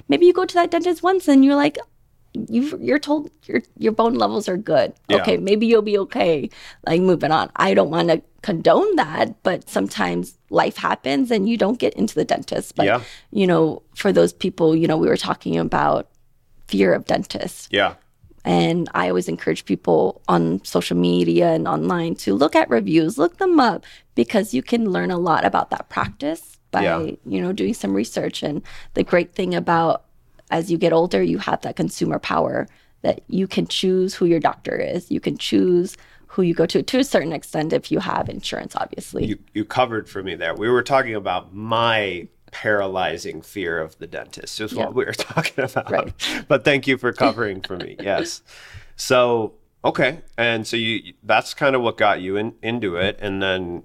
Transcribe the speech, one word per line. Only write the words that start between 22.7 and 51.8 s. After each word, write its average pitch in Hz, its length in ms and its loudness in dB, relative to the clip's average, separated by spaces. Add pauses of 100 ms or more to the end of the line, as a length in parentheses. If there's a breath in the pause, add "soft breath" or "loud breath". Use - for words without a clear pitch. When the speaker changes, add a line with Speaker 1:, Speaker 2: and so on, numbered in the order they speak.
Speaker 1:
reviews, 311 480 0
look 339 200 0
them 359 220 4
up, 220 240 0 (300 loud breath)
because 220 400 0
you 262 80 0
can 226 280 -2
learn 180 200 -2
a 180 80 -2
lot 175 260 2
about - 260 0
that - 200 -6
practice - 680 -6 (120)
by, 180 140 0
Speaker 2:
Yeah. 165 260 -2 (160)
Speaker 1:
you 190 160 -4
know, 185 100 -2
doing 202 220 -2
some 196 180 -6
research. 165 500 -4
And 151 200 -4 (320 loud breath)
the - 80 2
great 175 320 0
thing 180 200 -2
about 170 500 0 (480)
as 165 180 -2
you 170 80 0
get 165 140 2
older, 180 300 2
you 170 160 0
have 165 220 -2
that - 160 -8
consumer 156 420 -2
power - 480 -2 (360 soft breath)
that - 260 0
you 190 180 -2
can 170 220 -2
choose 185 460 0
who - 120 -2
your 165 140 4
doctor - 340 -2
is. - 360 -6
You - 100 -2
can - 180 -4
choose 185 580 2 (300 soft breath)
who - 160 -2
you 170 120 2
go 165 120 2
to, - 160 0
to - 160 -2
a 269 60 2
certain 165 280 0
extent, 156 400 -6
if - 200 -2
you 175 80 0
have - 280 -4
insurance, - 460 -10
obviously. - 520 -8
Speaker 2:
You, - 120 -4 (160)
you 107 100 -4
covered 113 440 -2
for 98 160 -10
me 90 100 -6
there. 82 200 -4
We 104 140 -2
were 123 140 4
talking 123 320 0
about 95 400 -6
my 107 720 0 (240)
paralyzing 92 920 -4
fear 85 360 -6
of 80 200 -8
the 82 80 -14
dentist - 540 -12
is 107 120 -8
Speaker 1:
Yeah. 110 140 -4
Speaker 2:
what 107 80 -8
we 123 100 0
were - 80 -6
<laughs> - 200 -8
talking 151 320 -2
about. - 260 -4
Speaker 1:
Right. - 220 -2 (360 loud breath)
Speaker 2:
But 139 160 2
thank 139 220 2
you 131 120 0
for 120 140 -2
covering 107 480 -2
for 92 160 -10
me. 85 220 -12
Speaker 1:
<laughs> - 20 -12
Speaker 2:
Yes. 98 420 -4 (540 loud breath)
So, 120 580 2 (300)
okay. 156 360 0 (160)
And 117 300 0
so 117 100 -4
you, 113 460 -4
that's 110 320 0
kind 139 200 2
of 127 80 2